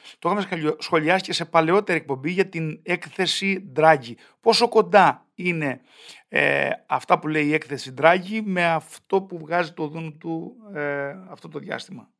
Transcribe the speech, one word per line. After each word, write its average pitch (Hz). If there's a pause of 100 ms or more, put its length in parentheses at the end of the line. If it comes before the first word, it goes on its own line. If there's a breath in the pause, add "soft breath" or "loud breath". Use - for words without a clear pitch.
(200 loud breath)
το 170
είχαμε 202
σχολιο-, 156
σχολιάσει 175
και -
σε 165
παλαιότερη 170
εκπομπή 139
για 190
την 160
έκθεση 185
Draghi. 147 (280 soft breath)
Πόσο 226
κοντά 180 (100)
είναι, 160 (460 loud breath)
ε, 143 (180)
αυτά 156
που 151
λέει 156
η 151
έκθεση 143
Draghi 185
με 180
αυτό 170
που 190
βγάζει 165
το 156
Δούνου 156
του, 165 (180)
ε, 143 (140)
αυτό -
το 151
διάστημα; - (100)